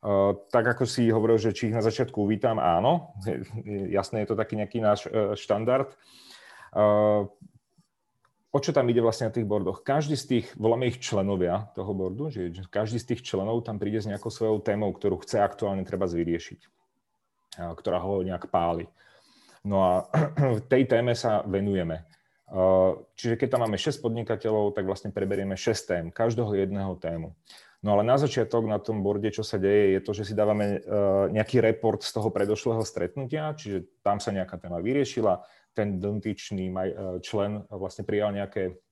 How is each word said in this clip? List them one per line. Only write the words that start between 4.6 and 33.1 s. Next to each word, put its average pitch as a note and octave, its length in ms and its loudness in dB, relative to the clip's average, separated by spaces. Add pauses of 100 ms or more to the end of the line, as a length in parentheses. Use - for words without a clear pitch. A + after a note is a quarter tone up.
náš, G#2 300 2
e, G#2+ 260 0
štandard. A#2 560 0 (800)
Ehm, G#2 560 4 (1300)
o C#3+ 80 2
čo D#3+ 100 -2
tam C#3 160 2
ide A#2+ 140 4
vlastne A2+ 280 2
na - 60 -8
tých A2 140 -2
boardoch? G2 340 -2
Každý D3 320 0
z B2 100 -6
tých, A#2+ 200 0 (100)
voláme A#2 320 2
ich B2 140 -4
členovia G2 760 0
toho F#2+ 220 -6
boardu, G2 320 -4
že F2+ 240 -8 (160)
každý A2 320 -2
z - 120 -4
tých A2 120 -6
členov A2 400 -2
tam G#2+ 160 -6
príde G#2 180 -2
s G#2+ 100 -6
nejakou G2+ 200 -6
svojou A2 340 0
témou, G#2 300 0
ktorú F#2 280 -2
chce G#2+ 200 0
aktuálne G2 420 0
trebárs F2+ 320 -2
vyriešiť, E2+ 440 -4 (1000)
a, E2+ 160 -8
ktorá F2+ 260 -2
ho F#2+ 220 -2
nejak F2+ 260 -6
páli. E2+ 380 0 (760)
No G2+ 180 2
a F#2 80 6 (400)
<clears throat> B2+ 400 0
tej B2+ 160 6
téme A#2 300 2
sa G#2+ 240 0
venujeme. F#2+ 640 -2 (480)
Ehm, F#2 480 4 (160)
čiže A#2 160 -2
keď A#2+ 240 0
tam A#2 80 2
máme A2 160 -2
šesť D3 160 -2
podnikateľov, A2 800 -2
tak G2 80 -2
vlastne F#2+ 240 -4
preberieme G2 480 -4
šesť - 320 -2
tém, E2+ 240 0
každého A2+ 400 0
jedného G2 480 -2
tému. E2 320 -8 (520)
No G#2 80 4
ale G2+ 80 6
na B2 160 6
začiatok A#2 480 2
na G#2 160 0
tom G#2 240 -4
boarde, G#2 240 0
čo G#2+ 160 -6
sa G2 160 -4
deje, G2 320 6
je F#2+ 80 2
to, - 160 -6
že G#2+ 80 -4
si G#2+ 80 -6
dávame, G#2 480 2
e, G2 480 2
nejaký G#2+ 320 2
report A2+ 400 2
z - 80 -6
toho G#2+ 240 -2
predošlého G#2+ 480 0
stretnutia, C#3 720 -6